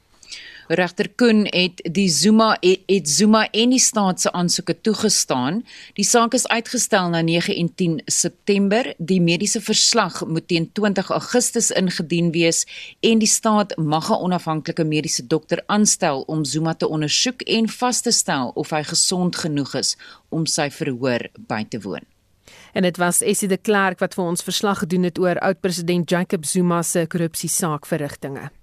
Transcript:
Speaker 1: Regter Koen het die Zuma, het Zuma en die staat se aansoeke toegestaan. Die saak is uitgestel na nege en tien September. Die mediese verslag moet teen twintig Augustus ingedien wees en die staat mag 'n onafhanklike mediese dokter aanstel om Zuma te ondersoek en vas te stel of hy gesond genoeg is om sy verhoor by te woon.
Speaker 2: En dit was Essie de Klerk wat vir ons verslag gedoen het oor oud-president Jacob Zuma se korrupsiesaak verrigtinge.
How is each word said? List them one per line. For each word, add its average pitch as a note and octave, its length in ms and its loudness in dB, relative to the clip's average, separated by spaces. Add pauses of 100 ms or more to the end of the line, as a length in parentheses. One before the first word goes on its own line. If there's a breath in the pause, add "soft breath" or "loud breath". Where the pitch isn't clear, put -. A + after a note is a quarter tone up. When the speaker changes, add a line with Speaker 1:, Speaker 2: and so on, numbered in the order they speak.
(680 loud breath)
Speaker 1:
Regter F3+ 480 -2
Koen A3 340 4
het F3+ 320 -2 (100)
die F#3+ 160 2
Zuma, G#3+ 480 4 (300)
het F3+ 220 0
Zuma G#3+ 420 4
en A#3 200 2
die B3+ 80 4
staat G3 420 2
se - 120 0
aansoeke F3 480 -2
toegestaan. F3+ 840 0 (300 loud breath)
Die G3+ 100 -2
saak A#3 300 4
is B3 120 0
uitgestel A3 600 0
na E3+ 120 0
nege E3 360 0
en E3+ 180 -2
tien E3+ 320 -2
September. G3+ 920 0
Die F3+ 220 2
mediese F3 400 2
verslag G#3+ 640 0
moet D#3+ 220 -4
teen - 240 0
twintig G3 380 0
Augustus - 600 0
ingedien F3 640 0
wees E3 340 2 (340 loud breath)
en A3+ 180 4
die G#3+ 100 2
staat G#3+ 480 0
mag D#3 340 -2
'n A3 120 0
onafhanklike E3 600 -2
mediese D3+ 420 -2
dokter - 400 -2
aanstel F#3+ 600 2
om D#3 180 -2
Zuma D#3 300 -2
te - 140 -2
ondersoek D#3 540 -2
en A3 260 0
vas B3 320 -2
te A#3+ 100 -2
stel D#3 440 0
of - 160 -4
hy D3+ 120 -2
gesond F3+ 540 0
genoeg C#3+ 380 -4
is B2 220 -2 (320 loud breath)
om D#3+ 180 -2
sy C#3+ 240 -2
verhoor B2+ 580 -4 (200)
by A2 200 -4
te A#2 120 -10
woon. F#2 220 -10 (720 loud breath)
Speaker 2:
En G3 100 0
dit F3+ 140 0
was F3 260 0
Essie G3+ 260 0
de F#3+ 80 2
Klerk G3 420 0
wat F#3 160 -2
vir F#3+ 100 -2
ons F3 180 -2
verslag G3 360 -2
gedoen F3+ 240 0
het F3 160 -2
oor F3 200 2
oud-president F3 720 -2
Jacob F3+ 340 -2
Zuma F3 380 0
se E3 240 -2
korrupsiesaak E3 800 -4
verrigtinge. C#3+ 640 -8 (120)